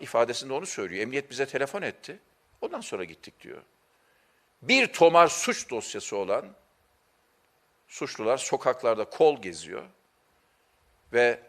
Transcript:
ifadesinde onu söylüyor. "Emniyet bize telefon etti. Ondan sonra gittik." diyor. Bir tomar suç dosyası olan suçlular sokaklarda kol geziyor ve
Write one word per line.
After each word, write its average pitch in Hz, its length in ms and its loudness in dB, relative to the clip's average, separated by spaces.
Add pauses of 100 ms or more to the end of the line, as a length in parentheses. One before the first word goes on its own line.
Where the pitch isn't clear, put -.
ifadesinde 120 520 -2
onu 165 140 -6
söylüyor. 95 360 -6
"Emniyet 135 280 -6
bize 131 160 -4
telefon 139 360 -4
etti. - 360 -10 (420)
Ondan 320 200 -8
sonra 95 240 -8
gittik." - 360 -18
diyor. - 220 -18 (1000)
Bir 185 240 4
tomar 170 420 8
suç - 420 -4
dosyası 107 460 -8
olan 101 300 -2 (1400)
suçlular 131 500 -2
sokaklarda 120 640 0
kol 147 380 4
geziyor 87 400 -10 (1300)
ve 120 360 4